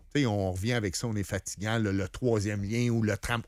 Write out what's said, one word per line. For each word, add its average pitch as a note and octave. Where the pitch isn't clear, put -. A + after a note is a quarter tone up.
tu D3
sais, C3+
on G2+
revient F#2+
avec G#2
ça, -
on A2
est G2+
fatigant, G2+
le, G#2
le F#2+
troisième G#2+
lien A#2
ou A#2
le G#2+
tram. A#2+